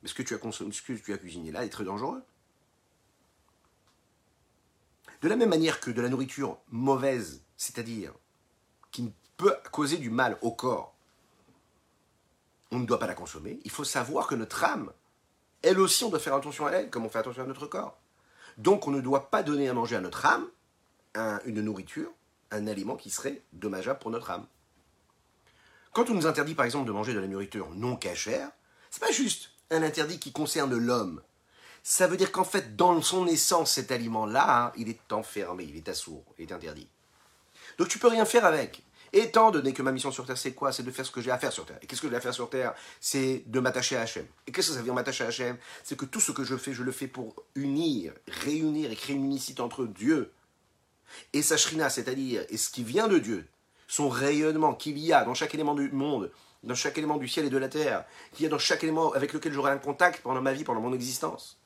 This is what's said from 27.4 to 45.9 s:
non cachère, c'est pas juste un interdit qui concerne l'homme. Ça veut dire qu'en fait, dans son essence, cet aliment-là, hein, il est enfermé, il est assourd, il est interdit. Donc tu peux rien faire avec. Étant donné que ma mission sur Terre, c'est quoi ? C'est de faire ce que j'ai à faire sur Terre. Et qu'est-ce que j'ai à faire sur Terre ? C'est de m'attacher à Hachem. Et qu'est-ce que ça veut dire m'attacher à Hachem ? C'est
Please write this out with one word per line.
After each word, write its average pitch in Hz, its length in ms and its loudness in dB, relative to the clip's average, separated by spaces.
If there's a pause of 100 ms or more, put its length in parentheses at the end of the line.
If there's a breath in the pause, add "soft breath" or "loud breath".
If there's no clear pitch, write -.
non 113 240 -4
cachère, 101 560 -6 (400 soft breath)
c'est - 100 -10
pas 440 100 2
juste - 380 0 (220)
un 160 100 2
interdit 156 380 -2
qui 135 120 -10
concerne 143 460 0
l'homme. 117 460 0 (580 loud breath)
Ça - 240 4
veut 175 120 2
dire 190 140 4
qu'en 170 120 2
fait, 131 320 -2
dans 175 260 6
son 185 240 2
essence, 165 460 4
cet 131 200 0
aliment-là, 117 760 2
hein, - 100 -6
il 110 120 -6
est - 220 -10
enfermé, 92 520 -4
il 73 120 -12
est 80 140 -10
assourd, - 340 -8 (140)
il 82 60 -14
est 80 80 -14
interdit. 82 360 -12 (920 loud breath)
Donc 170 80 2
tu - 100 -4
peux 240 120 8
rien 226 160 6
faire 220 200 6
avec. 151 380 2 (280 loud breath)
Étant 220 380 8
donné 135 240 2
que 135 80 -4
ma 131 100 2
mission 131 200 -2
sur 139 160 -8
Terre, 123 100 -4
c'est 131 160 -4
quoi ? 139 180 -2
C'est 131 120 -6
de 123 80 -6
faire 131 120 -6
ce 127 60 -6
que 127 100 -8
j'ai 120 120 -2
à 123 80 0
faire 135 120 0
sur - 140 -8
Terre. 76 160 -16
Et - 60 -20
qu'est-ce 123 140 -8
que 147 80 -2
j'ai 120 60 -2
à 123 60 -2
faire 123 120 -4
sur 123 140 -6
Terre ? 127 280 -2 (240 loud breath)
C'est 131 480 0
de 120 120 0
m'attacher 127 380 0
à 117 40 0
Hachem. 110 260 -6 (180)
Et - 60 -12
qu'est-ce 170 160 0
que 160 60 0
ça 127 60 -4
veut 113 60 -6
dire 123 80 -2
m'attacher 123 300 -2
à 113 40 0
Hachem ? 123 300 -4 (260 loud breath)
C'est 139 140 -6